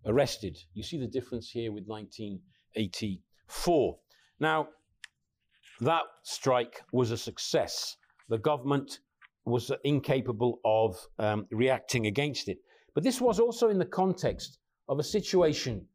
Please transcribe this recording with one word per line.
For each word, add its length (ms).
arrested. 540
You 80
see 160
the 80
difference 440
here 200
with 160
nineteen 540
eighty-four. 1200
Now, 280
that 220
strike 680
was 220
a 40
success. 800
The 100
government 600
was 260
incapable 800
of, 420
um, 340
reacting 540
against 420
it. 100
But 100
this 160
was 180
also 300
in 100
the 60
context 760
of 100
a 60
situation 920